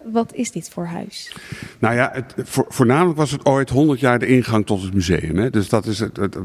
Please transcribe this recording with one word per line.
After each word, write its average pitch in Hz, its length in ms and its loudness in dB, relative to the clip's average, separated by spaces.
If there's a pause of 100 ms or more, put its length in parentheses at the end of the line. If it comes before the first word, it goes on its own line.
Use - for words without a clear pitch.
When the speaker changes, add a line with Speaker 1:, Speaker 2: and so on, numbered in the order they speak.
Speaker 1:
Wat 226 300 -2
is 240 160 -4
dit - 200 -10
voor 175 160 -8
huis? - 460 -12 (460)
Speaker 2:
Nou 113 160 0
ja, 123 180 2
het, 131 240 -10
voor-, 127 320 -2
voornamelijk 147 500 4
was 147 120 0
het 143 140 -4
ooit 135 260 2
honderd 139 300 2
jaar 123 180 4
de 110 80 -4
ingang 113 400 4
tot 98 160 0
het 95 120 -4
museum, 85 420 2
hè. 117 140 2
Dus 104 180 0
dat 107 180 0
is 104 120 -4
het, 107 180 -4
het, 95 180 -4 (100)